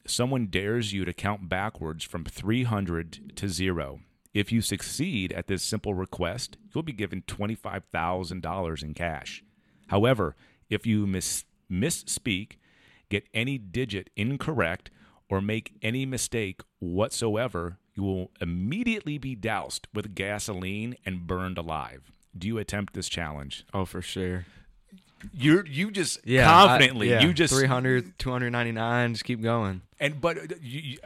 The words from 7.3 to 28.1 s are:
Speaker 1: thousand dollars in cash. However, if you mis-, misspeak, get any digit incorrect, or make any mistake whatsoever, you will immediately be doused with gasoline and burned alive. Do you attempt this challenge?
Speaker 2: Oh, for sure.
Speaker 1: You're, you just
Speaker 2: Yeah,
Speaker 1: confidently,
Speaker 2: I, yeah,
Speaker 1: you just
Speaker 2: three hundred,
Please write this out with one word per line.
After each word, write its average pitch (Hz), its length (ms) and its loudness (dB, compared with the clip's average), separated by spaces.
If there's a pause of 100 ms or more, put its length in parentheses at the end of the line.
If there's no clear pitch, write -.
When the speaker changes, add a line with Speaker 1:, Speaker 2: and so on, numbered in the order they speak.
Speaker 1:
thousand 87 500 -2
dollars 82 400 -4
in 76 120 -8
cash. - 480 -6 (460)
However, 104 480 4 (340)
if 104 160 -2
you 104 200 4
mis-, - 380 -2 (260)
misspeak, 104 840 -2 (560)
get 101 260 -2
any 127 240 -2
digit 101 580 -6
incorrect, 107 760 -2 (380)
or 95 120 0
make 107 320 -4 (100)
any 127 240 -2
mistake 117 540 -4 (180)
whatsoever, 98 1000 -2 (160)
you 98 100 -4
will 95 260 -2 (100)
immediately 147 800 -2
be 131 160 -8
doused 98 580 -4
with 104 220 -6
gasoline 101 800 -4 (100)
and 90 220 -6
burned 90 320 -2
alive. 71 540 -8 (240)
Do 87 100 -6
you 113 120 0
attempt 101 360 -4
this 92 140 -6
challenge? 76 680 -6
Speaker 2:
Oh, 95 100 0
for 90 160 -8
sure. 90 460 -4 (840)
Speaker 1:
You're, 160 340 4
you 160 240 -2
just 190 340 -2
Speaker 2:
Yeah, 127 200 6
Speaker 1:
confidently, 127 680 10
Speaker 2:
I, 113 80 6
yeah, 143 60 8
Speaker 1:
you 175 80 4
just 147 180 4
Speaker 2:
three 135 140 6
hundred, 127 520 2